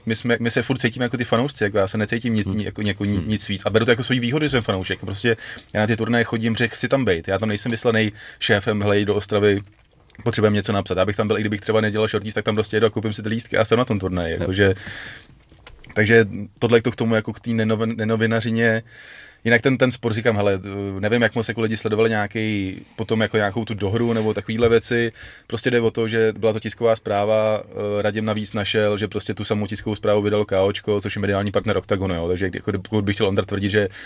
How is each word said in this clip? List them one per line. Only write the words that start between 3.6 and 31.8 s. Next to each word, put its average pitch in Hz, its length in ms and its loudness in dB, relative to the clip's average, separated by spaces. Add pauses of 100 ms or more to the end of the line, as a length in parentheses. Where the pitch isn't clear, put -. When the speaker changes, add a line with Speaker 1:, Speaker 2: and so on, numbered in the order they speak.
Speaker 1:
a 113 40 -2
beru 110 160 4
to 123 60 4
jako 120 120 0
svoji 131 160 0
výhodu, 127 260 -2
že 143 40 0
jsem 120 140 0
fanoušek, 95 360 -2
prostě 101 380 -2 (360)
já 104 80 0
na 107 60 2
ty 113 80 2
turnaje 113 280 2
chodím, 113 320 -2
že 117 120 0
chci - 200 -4
tam 135 180 2
být, 87 220 0
já 95 120 0
tam 110 100 -2
nejsem 104 220 -4
vyslaný 110 400 2 (280)
šéfem, 104 420 0
„Hele, 104 240 2
do 101 100 2
Ostravy, 101 460 2 (640)
potřebujeme 107 320 2
něco 104 180 0
napsat.“ 95 240 -2
Já 95 80 4
bych 101 100 -2
tam 107 120 0
byl, 104 100 2
i 107 40 0
kdybych 104 200 -2
třeba 110 200 2
nedělal 107 260 2
shorties, 107 260 -4
tak 107 120 -4
tam 107 100 0
prostě 107 220 0
jedu 110 100 4
a - 20 0
koupím 107 240 -4
si 104 100 -6
ty 110 60 -4
lístky 113 280 -2
a 107 80 4
jsem 113 120 2
na 127 80 2
tom 104 140 -2
turnaji, 90 340 -2
Speaker 2:
Jo. 87 60 -2
Speaker 1:
jakože 95 360 4 (1200)
takže 110 300 6 (340)
tohle 117 220 4
to 117 100 -2
k - 40 -4
tomu, 113 200 0
jako 110 180 -2
k - 60 -20
té 120 120 -6
nenove-, 113 440 0
nenovinařině. 113 880 2 (600)
Jinak 117 180 4
ten, 131 160 2
ten 127 140 4
spor, 113 220 -2
říkám, 107 220 2
hele, 101 240 2 (400)
nevím, 107 220 2
jak 110 140 2
moc 113 120 -2
jako 113 140 -4
lidi 110 160 0
sledovali 110 320 2
nějaký, 104 680 -2 (200)
potom 110 260 -2
jako 107 160 0
nějakou 104 280 0
tu 117 80 -6
dohru 113 400 0
nebo 110 200 0
takovýhle 113 360 0
věci. 117 420 2 (360)
Prostě 120 240 -2
jde 120 100 4
o 113 100 2
to, 113 160 -2
že 110 300 2
byla 107 160 2
to 107 60 -4
tisková 113 360 0
zpráva, 107 720 0
eh, 104 360 -4
Radim 104 240 -2
navíc 107 280 -4
našel, 104 440 0
že 104 100 -2
prostě 101 260 -6
tu 104 100 -8
samou 104 240 -2
tiskovou 107 280 -4
zprávu 104 260 2
vydal 104 240 2
K 95 180 2
O 101 100 2
čko, 104 280 -2
což 101 140 -6
je 104 60 -6
mediální 101 300 0
partner 98 260 0
Octagonu, 95 380 -2